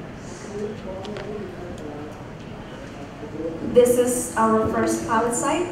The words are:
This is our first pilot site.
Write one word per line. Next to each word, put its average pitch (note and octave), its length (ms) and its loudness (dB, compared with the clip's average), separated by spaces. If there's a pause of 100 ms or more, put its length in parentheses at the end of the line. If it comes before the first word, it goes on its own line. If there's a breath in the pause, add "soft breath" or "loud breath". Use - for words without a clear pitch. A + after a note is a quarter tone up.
(3750)
This B3 240 8
is B3 380 2
our A3 320 6
first A3+ 400 2
pilot A#3+ 260 4
site. D#4+ 380 2